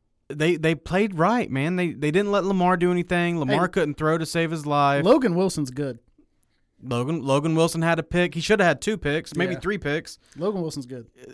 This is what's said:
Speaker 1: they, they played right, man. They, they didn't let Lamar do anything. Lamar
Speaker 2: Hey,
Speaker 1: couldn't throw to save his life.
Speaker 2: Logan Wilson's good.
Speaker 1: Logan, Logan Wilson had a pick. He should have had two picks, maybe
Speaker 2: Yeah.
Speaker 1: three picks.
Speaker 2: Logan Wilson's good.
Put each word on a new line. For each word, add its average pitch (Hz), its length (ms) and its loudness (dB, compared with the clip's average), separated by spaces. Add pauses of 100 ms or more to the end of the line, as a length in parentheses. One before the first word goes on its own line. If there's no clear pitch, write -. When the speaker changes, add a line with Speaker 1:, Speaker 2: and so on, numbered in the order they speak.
(300)
Speaker 1:
they, 156 280 2
they 160 180 0
played 196 400 -2
right, 180 340 2
man. 143 260 -2
They, 180 180 -2
they 147 180 -2
didn't 202 200 2
let 196 140 2
Lamar 185 320 2
do 180 140 2
anything. 175 480 0
Lamar 151 260 2
Speaker 2:
Hey, 180 60 -2
Speaker 1:
couldn't 147 240 0
throw 156 220 0
to 160 80 -2
save 165 260 -2
his 156 140 -6
life. 143 380 2
Speaker 2:
Logan 240 320 4
Wilson's 170 360 -2
good. 131 280 -8 (840)
Speaker 1:
Logan, 127 380 -2
Logan 147 320 2
Wilson 165 260 2
had 165 160 2
a 165 60 -4
pick. 175 320 0
He 170 60 -4
should 214 180 2
have 185 80 6
had 147 140 2
two 214 160 -2
picks, 151 380 -4
maybe 175 180 0
Speaker 2:
Yeah. - 80 -8
Speaker 1:
three 202 160 -2
picks. 151 420 -6 (180)
Speaker 2:
Logan 190 240 -4
Wilson's 151 240 -6
good. 120 220 -14 (260)